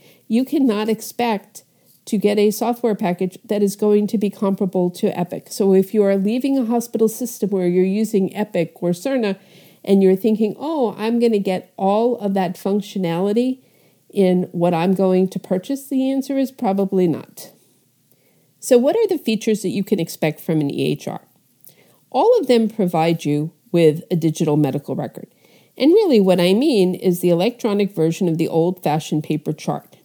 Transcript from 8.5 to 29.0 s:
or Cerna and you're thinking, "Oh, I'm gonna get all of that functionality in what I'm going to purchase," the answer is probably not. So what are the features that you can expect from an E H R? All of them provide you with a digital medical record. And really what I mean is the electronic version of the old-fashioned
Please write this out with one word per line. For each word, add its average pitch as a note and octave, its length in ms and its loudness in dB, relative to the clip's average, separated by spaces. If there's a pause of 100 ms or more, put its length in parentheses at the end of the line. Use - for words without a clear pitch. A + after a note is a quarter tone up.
or F3 80 -2
Cerna G#3 480 -2 (460)
and G3 180 4
you're F#3+ 140 6
thinking, A3 420 0
"Oh, C4+ 400 -4
I'm A#3 220 -2
gonna A#3 180 2
get F#3+ 380 -4
all A3 400 0
of G3+ 180 -4
that F#3 220 -2
functionality G3+ 1000 -2 (500)
in F3+ 420 2
what F3 240 0
I'm F3+ 200 2
going F#3 340 2
to F#3 100 -8
purchase," G3+ 480 -6
the C4 240 -2
answer C4+ 260 -4
is C4+ 140 0
probably G3 560 0
not. - 440 -6 (1120)
So B3+ 140 4
what C#4 200 2
are A4+ 100 0
the F4+ 100 0
features A3 460 -2
that F#3 80 -4
you G3 120 -4
can G3 160 -2
expect D#3+ 400 -4
from D#3+ 220 -2
an C#3+ 100 -2
E C#3 220 -2
H - 160 -8
R? G#2+ 140 -12 (880)
All A4 280 4
of D#4+ 80 -4
them A3+ 220 2
provide E3+ 560 0
you D3 280 -2 (200)
with E3 380 4
a F3+ 60 0
digital D#3 400 0
medical C#3+ 380 -2
record. - 340 -10 (500)
And C#4+ 140 4
really F4+ 280 4
what F#3 200 4
I F3+ 120 4
mean G#3 420 2
is F3+ 260 -2
the F3+ 100 2
electronic G3+ 640 0
version E3 340 0
of D#3+ 80 0
the E3 120 -2
old-fashioned D#3+ 760 -2